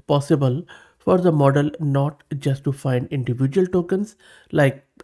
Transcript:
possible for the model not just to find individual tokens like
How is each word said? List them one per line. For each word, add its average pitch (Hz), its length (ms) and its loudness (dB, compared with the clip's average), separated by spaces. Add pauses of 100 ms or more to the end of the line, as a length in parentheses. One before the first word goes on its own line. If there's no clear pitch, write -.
possible 139 560 0 (340)
for 185 200 0
the 180 160 2
model 143 380 2 (100)
not 143 420 -2 (140)
just 135 260 -4
to 139 80 -2
find 131 360 -2
individual 135 600 -2
tokens 185 480 -2 (380)
like 139 320 0 (180)